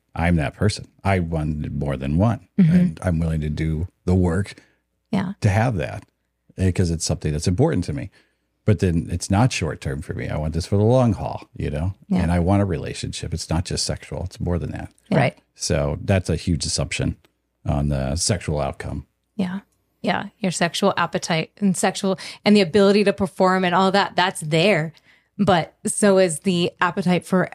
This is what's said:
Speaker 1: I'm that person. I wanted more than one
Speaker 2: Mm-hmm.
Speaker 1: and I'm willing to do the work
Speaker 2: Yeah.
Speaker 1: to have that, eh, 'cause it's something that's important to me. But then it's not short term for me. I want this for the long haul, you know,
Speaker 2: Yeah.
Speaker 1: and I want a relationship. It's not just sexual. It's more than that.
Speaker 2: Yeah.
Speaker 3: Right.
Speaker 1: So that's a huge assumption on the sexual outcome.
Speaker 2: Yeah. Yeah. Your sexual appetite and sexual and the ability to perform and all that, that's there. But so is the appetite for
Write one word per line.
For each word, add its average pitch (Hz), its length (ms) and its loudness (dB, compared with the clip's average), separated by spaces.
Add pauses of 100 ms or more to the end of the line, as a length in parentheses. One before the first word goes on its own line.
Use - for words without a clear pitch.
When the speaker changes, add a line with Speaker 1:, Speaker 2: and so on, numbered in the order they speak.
(160)
Speaker 1:
I'm 85 220 2
that 69 160 -2
person. - 340 -2 (160)
I 98 160 0
wanted 76 600 -4
more 69 180 -4
than 69 200 -2
one 107 300 0 (120)
Speaker 2:
Mm-hmm. 170 160 6
Speaker 1:
and 90 280 2
I'm 85 160 0
willing 80 220 0
to 76 80 -2
do 78 380 -2 (180)
the 90 100 4
work 92 400 0 (560)
Speaker 2:
Yeah. 196 300 -2
Speaker 1:
to 107 80 4
have 110 280 2
that, 55 260 -6 (540)
eh, 92 140 2
'cause 85 200 2
it's 80 140 -2
something 80 260 -2
that's 78 160 -4
important 98 380 2
to 78 80 -6
me. 65 160 -8 (560)
But 104 140 4
then 82 300 0
it's 85 220 -4
not 110 220 4
short - 260 -6
term 71 220 -8
for - 120 -10
me. - 140 -8
I 76 100 -4
want 78 160 -4
this 82 120 -4
for 104 120 -2
the 104 60 4
long 120 300 4
haul, - 420 -8
you 78 140 -6
know, 78 240 -4 (160)
Speaker 2:
Yeah. 185 140 0
Speaker 1:
and 85 80 0
I 87 80 2
want 98 220 2
a 101 40 2
relationship. 78 680 -6
It's - 160 -8
not 85 160 0
just - 200 -6
sexual. - 400 -8
It's - 160 -14
more 87 180 0
than - 120 -6
that. - 200 -10 (180)
Speaker 2:
Yeah. - 80 2
Speaker 3:
Right. - 200 2 (180)
Speaker 1:
So 73 480 -2
that's 95 260 2
a 80 60 0
huge 78 300 -2
assumption 71 500 -4 (500)
on 73 240 0
the 67 280 -2
sexual 80 420 -2
outcome. 69 460 -6 (300)
Speaker 2:
Yeah. 185 240 -4 (420)
Yeah. - 240 -2 (140)
Your 185 120 -2
sexual 180 460 0
appetite 165 600 -2
and 196 180 2
sexual 190 420 -2 (240)
and 208 120 6
the 208 60 6
ability 196 440 4
to 196 80 2
perform 190 500 0
and 175 100 0
all 190 180 4
that, 190 240 2
that's 180 260 0
there. 160 520 2 (460)
But 180 340 2 (120)
so 202 320 4
is 180 220 2
the 175 320 0 (100)
appetite 175 440 0
for 180 300 0